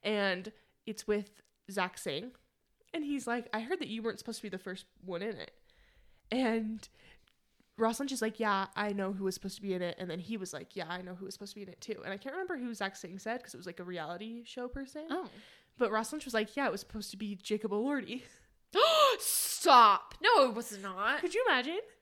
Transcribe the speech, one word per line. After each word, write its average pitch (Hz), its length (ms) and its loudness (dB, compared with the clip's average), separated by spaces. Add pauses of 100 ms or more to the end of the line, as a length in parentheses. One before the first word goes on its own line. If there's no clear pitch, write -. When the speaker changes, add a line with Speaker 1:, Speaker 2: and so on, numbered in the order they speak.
Speaker 1:
And 202 500 0 (340)
it's 214 200 -8
with 208 360 -2 (280)
Zach 185 280 -2
Sang. 185 340 -6 (600)
And 311 100 -2
he's 285 220 -4
like, 240 260 -2
"I 214 80 -2
heard 311 200 -4
that 254 80 -6
you 220 140 -6
weren't 220 160 -4
supposed - 200 -10
to - 40 -12
be 214 60 -8
the 185 100 -8
first 185 280 -10 (180)
one 180 180 -6
in 208 140 -6
it." 87 140 -12 (800)
And 226 580 0 (880)
Ross 226 240 2
Lynch 277 120 -2
is 247 100 -2
like, 220 180 -2
"Yeah, 196 260 2 (100)
I 208 160 2
know 196 200 0
who 190 120 -4
was 190 100 0
supposed - 220 -8
to - 60 -14
be 196 120 -2
in 180 80 -2
it." 175 160 -4
And 180 120 -6
then 160 80 -4
he 208 180 -6
was 190 180 -6
like, - 220 -12
"Yeah, 170 120 -6
I 180 140 -6
know 180 120 -12
who 185 120 -12
was 190 80 -10
supposed 202 180 -14
to - 40 -16
be 202 60 -12
in 185 60 -12
it 180 120 -18
too." 214 240 -8
And 196 80 -6
I 196 40 -6
can't 269 180 -10
remember 370 220 -4
who 240 180 -4
Zach 196 220 -4
Sang 185 220 -12
said 240 240 -6
'cause - 120 -18
it 190 40 -14
was, 175 80 -12
like, 175 140 -12
a 180 40 -8
reality 180 600 -8
show 247 240 -10
person. 269 420 -10
Speaker 2:
Oh. 294 180 -4 (500)
Speaker 1:
But 226 120 4
Ross 220 220 0
Lynch 302 120 -8
was 247 100 -8
like, 220 220 0
"Yeah, 277 100 0
it 208 60 2
was 196 80 -4
supposed - 300 -10
to 202 80 -12
be 208 160 -6
Jacob 208 380 -2
Elordi." 247 500 -2 (500)
<laughs> - 20 -
Speaker 2:
<gasps> 587 440 8
Stop. - 1040 6
No, 403 220 10
it 240 100 2
was 214 240 -6
not. 202 420 -2
Speaker 1:
Could 349 140 -2
you 480 140 2
imagine? 311 320 2 (220)